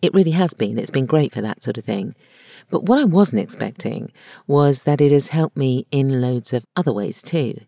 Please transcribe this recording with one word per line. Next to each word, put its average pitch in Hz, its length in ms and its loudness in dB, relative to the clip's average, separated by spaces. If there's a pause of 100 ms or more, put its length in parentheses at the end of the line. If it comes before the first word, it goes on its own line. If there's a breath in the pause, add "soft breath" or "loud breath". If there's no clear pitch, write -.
it - 140 0
really 185 160 4
has 175 240 0
been. 110 240 -2
It's - 140 -6
been 135 120 0
great 147 280 2
for 113 80 -6
that 107 240 -6
sort 113 120 -4
of 113 80 -12
thing. 101 300 -6 (560 loud breath)
But - 140 -4
what 247 160 2
I 294 40 2
wasn't 185 380 2
expecting - 680 -8 (340 loud breath)
was 143 380 2
that 147 160 2
it 143 100 6
has 143 180 4
helped 160 280 -2
me 131 340 -2
in 135 300 0
loads 123 320 -2
of 120 120 -2 (120)
other 156 160 0
ways 101 280 -4
too. 139 360 -4 (120)